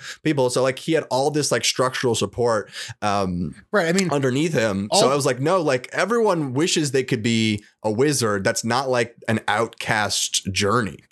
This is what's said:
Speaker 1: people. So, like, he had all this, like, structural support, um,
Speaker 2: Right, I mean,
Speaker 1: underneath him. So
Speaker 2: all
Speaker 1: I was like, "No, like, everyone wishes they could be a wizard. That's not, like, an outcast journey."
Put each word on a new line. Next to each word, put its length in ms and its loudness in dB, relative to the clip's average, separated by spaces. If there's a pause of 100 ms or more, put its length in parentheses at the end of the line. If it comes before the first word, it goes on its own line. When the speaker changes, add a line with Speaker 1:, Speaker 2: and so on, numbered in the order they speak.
(240)
Speaker 1:
people. 260 2
So, 140 0
like, 160 0
he 140 -4
had 160 0
all 200 2
this, 220 0
like, 140 0
structural 500 0
support, 540 0 (320)
um, 520 -2 (180)
Speaker 2:
Right, 160 2
I 60 0
mean, 180 0
Speaker 1:
underneath 420 0
him. 400 0
So 140 6
Speaker 2:
all 40 4
Speaker 1:
I 40 0
was 100 0
like, 160 0
"No, 200 2
like, 300 -2
everyone 640 0
wishes 380 0
they 120 0
could 200 -2
be 400 2 (200)
a 80 0
wizard. 540 2
That's 180 0
not, 260 0
like, 260 0 (120)
an 200 0
outcast 1040 -2
journey." 460 0 (140)